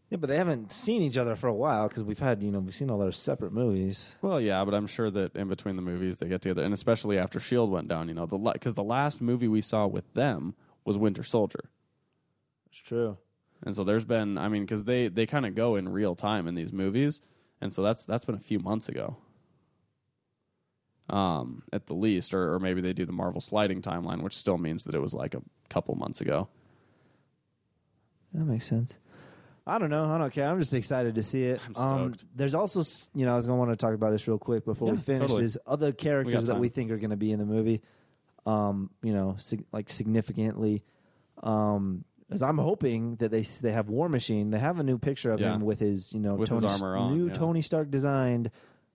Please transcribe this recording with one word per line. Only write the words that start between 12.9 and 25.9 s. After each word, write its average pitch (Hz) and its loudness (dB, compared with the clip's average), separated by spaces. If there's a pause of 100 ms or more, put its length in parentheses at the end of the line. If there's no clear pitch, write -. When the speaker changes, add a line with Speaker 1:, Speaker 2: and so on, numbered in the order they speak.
Speaker 2:
And 98 -4
so 98 -2
there's 107 2
been, 107 0
I 87 -2
mean, 104 0
'cause 104 -4
they, 123 2
they 104 0
kinda 131 -2
go 113 2
in 92 -2
real 95 0
time 101 -2
in 85 -4
these 82 -4
movies, 107 0 (400)
and - -6
so 95 -2
that's, 107 0
that's 117 -2
been 113 -4
a - -10
few 104 -2
months 104 -4
ago. - -6 (1900)
Um, 78 0
at - -6
the - -6
least, 95 2
or, 90 2
or 92 0
maybe 92 0
they 90 0
do 92 -2
the 87 -4
Marvel 90 -2
sliding 104 0
timeline, 90 -4
which 101 -6
still 90 0
means 82 -4
that 78 -4
it 71 0
was, 71 -2
like, - -6
a - -8 (260)
couple - -2